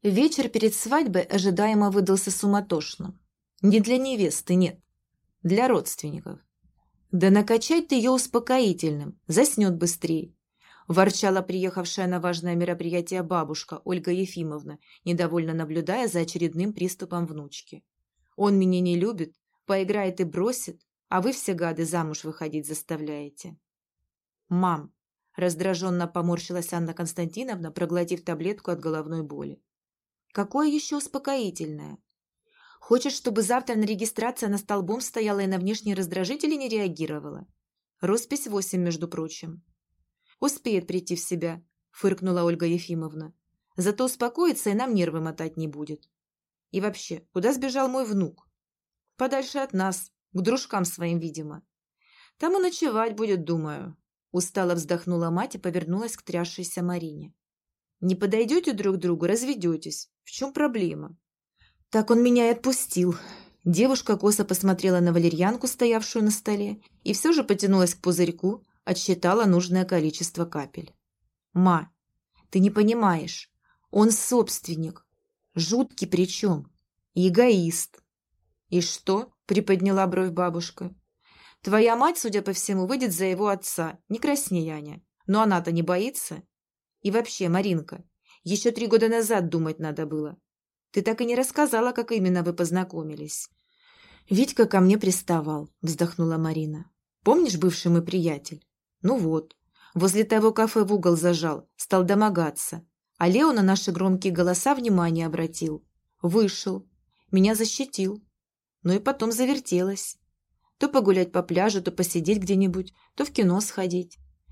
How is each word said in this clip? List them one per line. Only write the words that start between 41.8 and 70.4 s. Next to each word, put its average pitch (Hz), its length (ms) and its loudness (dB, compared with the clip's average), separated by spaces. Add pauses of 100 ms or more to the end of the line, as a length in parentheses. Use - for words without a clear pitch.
фыркнула 185 500 0
Ольга 170 240 0
Ефимовна. 160 680 -6 (440)
"Зато 202 280 0
успокоится 254 640 0
и 196 40 0
нам 240 200 -2
нервы 165 260 0
мотать 160 360 -8
не 160 120 -6
будет. 151 420 -12 (640)
И 185 80 -4
вообще, 190 520 -8
куда 196 200 0
сбежал 262 360 -2
мой 262 160 -2
внук?" 196 440 -4 (680)
"Подальше 269 420 -4
от 269 140 -4
нас, 190 380 -4 (220)
к 185 80 -4
дружкам 220 440 -2
своим, 170 360 -4
видимо". 156 420 -12 (760)
"Там 349 180 0
и 381 40 2
ночевать 233 540 0
будет, 208 300 -2
думаю", 156 520 -6 (360)
устало 180 420 -2
вздохнула 170 560 -2
мать 180 240 -4
и 202 40 -12
повернулась 185 580 -4
к - 60 -20
трясшейся 175 600 -6
Марине. 165 520 -6 (680)
"Не 185 140 0
подойдете 220 580 0
друг 196 240 0
к - 20 -4
другу, 170 280 0
разведетесь. 180 840 -2 (120)
В - 80 -20
чем 277 220 -8
проблема?" 180 640 -2 (760)
"Так 220 200 2
он 233 120 6
меня 240 260 6
и 233 40 4
отпустил". 226 640 0 (480)
Девушка 214 520 2
косо 208 300 2
посмотрела 185 540 2
на 175 120 4
валерьянку, 170 540 2
стоявшую 226 580 0
на 214 60 4
столе, 208 500 -4 (240)
и - 80 -2
все 311 200 2
же 311 120 2
потянулась 190 500 4
к - 60 -16
пузырьку, 180 640 0 (200)
отсчитала 185 600 0
нужное 180 400 4
количество 170 640 -2